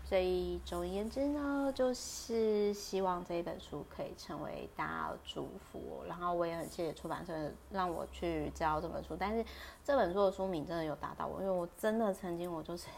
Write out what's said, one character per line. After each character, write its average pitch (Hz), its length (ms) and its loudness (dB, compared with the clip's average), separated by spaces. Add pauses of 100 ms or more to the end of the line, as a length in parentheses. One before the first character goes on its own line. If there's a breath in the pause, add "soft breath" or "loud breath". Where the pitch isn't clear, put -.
所 196 140 2
以 180 480 2
总 175 140 -2
而 175 60 0
言 196 220 0
之 262 200 0
呢， 285 480 2
就 254 180 4
是 214 800 2
希 202 280 0
望 180 220 2
这 175 120 -4
一 170 80 0
本 165 160 -4
书 147 260 -8 (100)
可 - 60 -6
以 - 160 -4
成 151 240 -6
为 - 340 -6
大 156 120 -2
家 - 240 -2
的 - 120 -6
祝 139 240 -6 (120)
福 - 200 -12
哦。 - 280 -8
然 170 100 -6
后 175 160 0
我 175 140 4
也 170 100 -2
很 165 100 -4
谢 - 160 -4
谢 160 100 0
出 - 140 -8
版 156 160 -2
社 160 280 -4 (180)
让 190 180 0
我 165 240 -2
去 160 440 0
知 - 80 -2
道 156 180 4
这 165 80 -4
本 156 140 -4
书， 156 120 -6
但 196 220 0
是 226 80 0 (380 loud breath)
这 277 120 4
本 196 160 6
书 202 140 6
的 190 60 8
书 190 160 0
名 160 180 0
真 165 100 -2
的 165 80 2
有 151 120 0
打 - 180 -6
到 151 140 -2
我， 151 140 -4
因 190 40 0
为 190 60 2
我 175 260 2
真 220 220 2
的 214 120 6
曾 185 240 -2
经 175 160 -2
我 160 120 -4
就 170 120 -4
是 - 120 -8 (100)